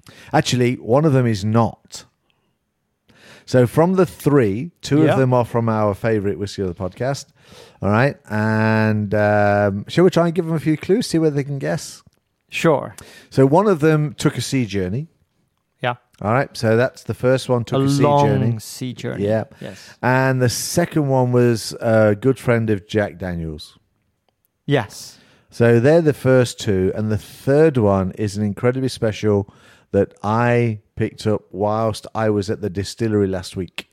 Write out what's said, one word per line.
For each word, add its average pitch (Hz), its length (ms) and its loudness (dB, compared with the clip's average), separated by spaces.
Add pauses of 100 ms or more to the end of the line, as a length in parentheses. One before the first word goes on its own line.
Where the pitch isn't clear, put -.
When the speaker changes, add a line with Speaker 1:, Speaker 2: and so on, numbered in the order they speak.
(320)
Speaker 1:
Actually, 127 440 2
one 127 280 0
of 156 80 4
them 131 140 2
is 104 180 -2
not. 110 600 -2 (1400)
So 123 220 2
from 165 280 2
the 185 120 4
three, 135 640 0 (120)
two 147 220 2
Speaker 2:
Yeah. 151 80 4
Speaker 1:
of 127 60 0
them 127 160 2
are 123 100 4
from 117 240 -2
our 107 260 0
favourite 101 440 -2
whiskey 101 240 -8
of 95 60 -4
the 87 60 -6 (140)
podcast. 123 380 -8 (560)
All 98 80 0
right. 120 260 2 (140)
And, 110 840 0
um, 104 760 2
shall 170 160 2
we 190 60 6
try 170 160 2
and 170 80 -4
give 170 120 -4
them 160 80 -4
a 156 60 -2
few 156 160 -2
clues, 196 320 -2
see 170 100 -2
whether 156 160 0
they 143 100 -4
can 139 140 -8
guess? 151 440 -8 (460)
Speaker 2:
Sure. 143 460 -2 (360)
Speaker 1:
So 135 160 4
one 170 200 4
of 185 140 2
them 151 340 2
took - 240 -2
a - 20 -6
sea 131 240 -2
journey. 98 440 -6 (720)
Speaker 2:
Yeah. 123 140 -4 (260)
Speaker 1:
All 101 100 0
right. 127 240 -2
So 113 200 0
that's 123 260 -2
the 113 120 -8
first 127 340 -2
one, 123 160 0
took 135 180 -2
Speaker 2:
A - 20 0
Speaker 1:
a 139 60 0
sea 139 140 0
Speaker 2:
long 143 240 4
Speaker 1:
journey. 131 320 0
Speaker 2:
sea - 340 -12
journey. - 320 -8
Speaker 1:
Yeah. 110 180 0 (160)
Speaker 2:
Yes. - 400 -18
Speaker 1:
And 131 400 2
the 123 80 4
second 160 600 -2
one 127 240 0
was 120 480 2
a 110 340 4
good 127 240 0
friend 113 320 0
of 98 160 -2
Jack 98 320 -4
Daniels. 82 580 -10 (880)
Speaker 2:
Yes. - 520 -4 (320)
Speaker 1:
So 117 280 4
they're 147 220 6
the 151 140 2
first 127 440 2
two. 95 360 0
And 107 180 -4
the 104 60 -2
third 147 580 0
one 98 360 2
is 104 260 -6
an 107 60 -2
incredibly 123 440 -2
special 104 640 -2 (400)
that 98 300 0
I 117 580 0 (160)
picked - 300 -6
up 107 160 -2 (100)
whilst 104 640 -2
I 110 160 0
was 101 200 -2
at 110 120 -6
the 104 80 -6
distillery 101 580 -2
last 90 280 -8
week. - 360 -10